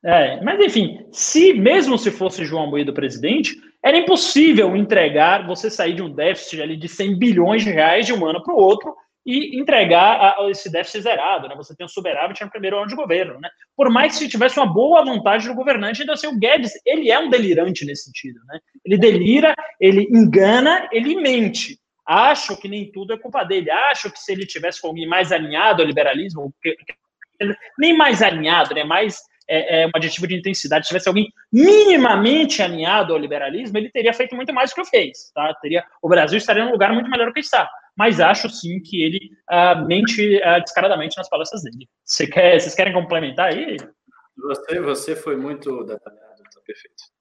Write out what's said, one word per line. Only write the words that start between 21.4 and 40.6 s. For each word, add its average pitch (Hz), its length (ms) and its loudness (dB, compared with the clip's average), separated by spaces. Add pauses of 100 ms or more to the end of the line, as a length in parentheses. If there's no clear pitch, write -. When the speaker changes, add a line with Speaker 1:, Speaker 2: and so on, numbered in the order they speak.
Speaker 1:
Acho 208 520 2
que 196 100 -16
nem 202 220 -12
tudo 196 220 -12
é 220 60 -8
culpa 233 260 -8
dele. 175 260 -4
Acho 180 400 -2
que - 80 -20
se - 140 -10
ele 190 140 -8
tivesse 170 340 -10
com 165 80 -10
alguém 165 180 -10
mais 175 260 0
alinhado 165 500 0
ao 160 60 2
liberalismo, 143 640 -4 (100)
que, 160 120 -4
que, - 200 -18 (840)
nem 320 180 4
mais 262 260 2
alinhado, 160 520 0
né? 151 100 -4
Mais, 190 360 -2 (260)
é, 160 360 0
é, 160 40 2
um 165 80 -4
adjetivo 165 320 -4
de 185 100 -4
intensidade, 160 500 -4
se - 20 -10
tivesse 180 200 -4
alguém 208 220 -2 (220)
minimamente 285 1120 4
alinhado 175 500 -2
ao 156 60 0
liberalismo, 147 580 -6
ele 214 140 -4
teria 233 240 -2
feito 254 200 -6
muito 262 180 -10
mais 262 180 -2
do - 60 -12
que 370 100 -8
fez, 170 480 -2
tá? 151 260 -4
Teria, 165 240 -4 (160)
o 160 80 -6
Brasil 170 300 2
estaria 214 260 0
num 247 80 -2
lugar 202 200 2
muito 233 180 -2
melhor 240 160 -2
do 240 80 -8
que 311 60 -4
está. 233 280 -2 (280)
Mas 202 240 0
acho, 196 280 2
sim, 180 320 -10
que 175 220 -6
ele, 165 180 -4 (280)
ah, 175 260 4
mente, 202 680 0
ah, 175 180 4